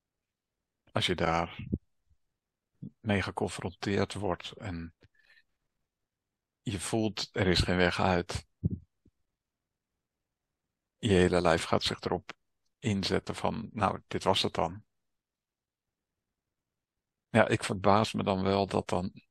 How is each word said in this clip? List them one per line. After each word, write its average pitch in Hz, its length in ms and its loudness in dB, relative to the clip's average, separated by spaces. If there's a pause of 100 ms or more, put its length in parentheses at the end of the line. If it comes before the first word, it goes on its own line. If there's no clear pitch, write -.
(920)
Als 104 140 0
je 90 80 0
daar 82 440 0 (1400)
mee 104 220 0
geconfronteerd - 920 -4
wordt 95 380 -6
en 85 420 -10 (1700)
je 92 180 -6
voelt, 110 520 -2
er 107 140 0
is 90 140 4
geen 90 160 2
weg 90 240 4
uit. 92 460 0 (2500)
Je 104 140 2
hele 90 280 6
lijf 82 240 4
gaat - 180 0
zich - 180 -4
erop - 320 -6 (460)
inzetten 95 560 -2
van, 92 380 -4
"Nou, 98 340 -2
dit - 180 -6
was 92 180 2
het - 120 -2
dan." 87 300 -4 (2500)
Ja, 113 200 6
ik 110 160 0
verbaas 104 480 2
me 104 100 -4
dan 95 200 0
wel 98 240 2
dat - 220 -2
dan, 92 240 -4 (180)